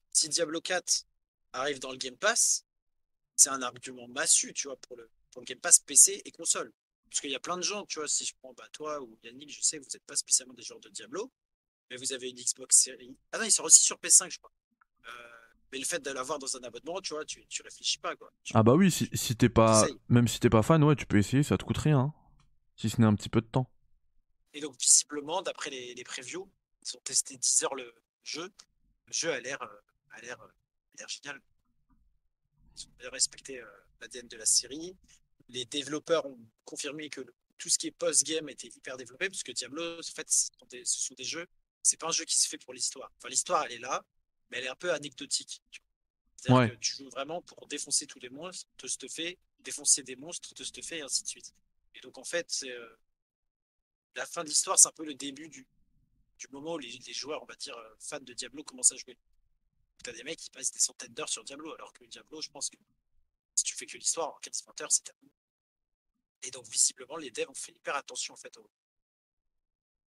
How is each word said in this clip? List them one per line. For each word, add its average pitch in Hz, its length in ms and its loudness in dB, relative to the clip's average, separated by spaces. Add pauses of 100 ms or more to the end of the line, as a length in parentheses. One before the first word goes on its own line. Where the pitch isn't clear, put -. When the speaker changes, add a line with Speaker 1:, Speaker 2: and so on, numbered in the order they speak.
(120)
Speaker 1:
si - 180 2
Diablo 160 320 0
quatre - 440 0 (480)
arrive 135 260 -2
dans 131 120 -8
le 131 60 -10
Game 127 200 -8
Pass, - 480 2 (680)
c'est - 140 8
un 135 120 -2
argument 123 460 -8
massue, 160 460 2
tu - 140 -6
vois, 131 100 -10
pour - 180 -18
le, 117 140 -18 (220)
pour 123 100 -16
le 117 40 -18
Game 123 140 -10
Pass 175 200 10
P 143 160 -8
C 196 280 8
et - 80 -12
console. 165 400 -2 (380)
Parce - 120 -4
qu'il 143 100 -4
y 131 40 -2
a 123 40 -4
plein 170 160 -6
de 185 80 -4
gens, 196 220 -4
tu - 140 -10
vois, 147 100 -8
si 127 160 -2
je - 160 -6
prends, 127 120 -20
bah, 113 200 -20
toi 151 280 -8
ou 113 220 -16
Yannick, 131 260 -18
je - 120 -16
sais 156 180 0
que 131 60 -18
vous - 100 -12
êtes - 80 -18
pas 143 140 -14
spécialement - 360 0
des 120 80 -20
joueurs 113 200 -16
de 110 80 -20
Diablo, 123 420 -10 (580)
mais 123 60 -10
vous 131 160 -6
avez 127 180 -6
une 123 60 -12
Xbox 123 400 2
Series. 127 400 2 (160)
Ah 170 60 -4
non, 220 80 -2
il 208 60 2
sort 143 140 4
aussi - 160 12
sur - 160 2
P 175 120 -2
S - 60 10
cinq, 180 140 6
je - 100 -12
crois. - 120 -20 (540)
Euh, 117 40 -14 (600)
mais 135 80 -6
le 131 60 -4
fait 175 140 -2
de 139 120 -8
l'avoir 135 280 -4
dans 135 160 -4
un 123 80 -12
abonnement, 123 380 -10
tu - 120 -8
vois, 151 120 -6
tu, - 220 -12
tu - 140 -8
réfléchis - 360 -4
pas, 170 180 -6
quoi. - 160 -20 (120)
Tu, - 120 -6
Speaker 2:
Ah 110 80 8
bah 120 120 10
oui, 185 140 8
si, - 200 0
Speaker 1:
tu, - 80 -6
Speaker 2:
si - 180 -2
t'es 123 140 6
pas, 110 340 8
Speaker 1:
t'essayes. - 240 0
Speaker 2:
même 120 200 8
si - 120 -4
t'es 120 100 6
pas 110 140 8
fan, 160 200 6
ouais, 151 120 8
tu - 100 -4
peux 95 120 4
essayer, 127 260 4
ça 95 140 4
te - 60 -10
coûte - 140 -2
rien, 151 220 4
hein. 143 140 2 (640)
Si 110 120 -2
ce 113 120 4
n'est 110 60 10
un 104 80 8
petit - 140 -2
peu 117 120 4
de - 60 -2
temps. 131 220 0 (840)
Speaker 1:
Et 147 80 -14
donc, 135 180 -8
visiblement, 151 600 4
d'après 151 280 -8
les, 123 240 -10
les 123 100 -12
previews, 147 460 -10 (340)
ils - 120 -10
ont - 80 -20
testé - 340 -2
dix - 260 4
heures 147 120 -2
le 120 180 -10 (300)
jeu. 185 280 -10 (560)
Le - 60 -12
jeu 165 180 -2
a 127 80 -2
l'air, 127 220 -8
euh, 113 60 -8 (440)
a 107 100 -20
l'air, 117 200 -14
euh, 101 60 -20
a - 520 -20
l'air - 100 -14
génial. 139 320 -12 (1400)
Ils - 100 -14
ont - 120 -20
bien 123 100 -14
respecté, 131 500 -4
euh, 113 60 -14 (340)
l'A 117 80 -14
D 123 120 -14
N 120 80 -14
de 117 100 -16
la 110 80 -6
série. 160 500 0 (540)
Les 123 160 -8
développeurs 147 600 -2
ont 131 120 -14 (280)
confirmé 151 440 -10
que 139 120 -12
le, 123 120 -18 (240)
tout 175 120 -8
ce - 80 2
qui 165 100 -8
est 151 40 -10
post-game 156 580 0
était 120 180 -14
hyper - 300 -14
développé, 127 320 -6
parce 190 140 -8
que 131 80 -10
Diablo, 165 480 -8
en 156 40 -12
fait, - 260 -12
ce - 180 2 (120)
sont 123 80 -20
des, 123 180 -16
ce - 140 -2
sont - 160 -6
des 131 80 -12
jeux, 147 240 -6 (340)
c'est - 160 4
pas 160 100 -4
un 165 40 -2
jeu 160 140 0
qui - 120 0
se - 100 4
fait 156 100 -10
pour - 160 -18
l'histoire. 123 440 -6
Enfin, 120 120 -14
l'histoire, 151 360 0
elle 117 80 -8
est 117 60 -10
là, 147 260 -6 (460)
mais 120 80 -6
elle 127 60 -4
est 131 40 -6
un 131 60 -8
peu 175 180 -2
anecdotique, 143 800 -6
tu - 100 -18
vois. - 80 -20 (460)
C'est-à-dire 127 260 6
Speaker 2:
Ouais. 113 80 4
Speaker 1:
que 117 100 -10
tu - 180 -4
joues 135 120 -18
vraiment 143 320 -8
pour - 260 -20
défoncer 143 380 -2
tous 135 140 -18
les 123 100 -14
monstres, 156 480 -14
te - 80 -16
stuffer, 160 540 -8 (220)
défoncer 143 420 0
des 127 120 -12
monstres, 156 380 -14
te 135 100 -14
stuffer, 147 340 -10
et 151 40 -10
ainsi - 220 -4
de - 40 -20
suite. - 260 -14 (420)
Et - 60 -20
donc, 127 180 -20
en 123 40 -14
fait, 170 260 -6
c'est, 131 220 -6
euh, 117 240 -16 (1200)
la 127 100 -8
fin 170 180 -8
de 151 60 -10
l'histoire, 185 280 0
c'est - 120 10
un - 60 -12
peu 156 100 -10
le 147 100 -8
début 139 340 -10
du, 262 160 -20 (720)
du - 120 -16
moment 139 260 -8
où - 20 -4
les, 123 300 -14
les 120 60 -12
joueurs, 135 280 -6
on 123 60 -16
va - 80 -16
dire, 139 200 -12
euh, 110 240 -18
fans 147 200 -10
de 123 140 -18
Diablo 131 300 -10
commencent 127 280 4
à 131 60 -2
jouer. - 200 -18 (840)
T'as 123 80 -10
des 117 120 -14
mecs 160 140 -8
qui - 140 -16
passent 135 200 -6
des - 80 -6
centaines 123 340 -4
d'heures 147 160 -6
sur 113 140 -6
Diablo, 143 300 -14
alors 104 200 -16
que 123 120 -20
Diablo, 120 360 -18
je - 100 -10
pense - 180 -6
que - 80 -18 (800)
si - 80 4
tu - 120 -6
fais - 120 -10
que 123 100 -12
l'histoire, 147 320 -2
en - 120 -14
quinze - 260 -10
vingt - 140 -18
heures, 147 100 -4
c'est - 140 2
terminé. - 260 -20 (1120)
Et - 80 -10
donc, 123 160 -14
visiblement, - 500 0
les 139 140 -8
devs 156 180 -6
ont - 60 -20
fait - 160 -12
hyper 170 240 -6
attention, - 400 -8
en - 20 -20
fait, - 200 -18
au, - 120 -20 (1400)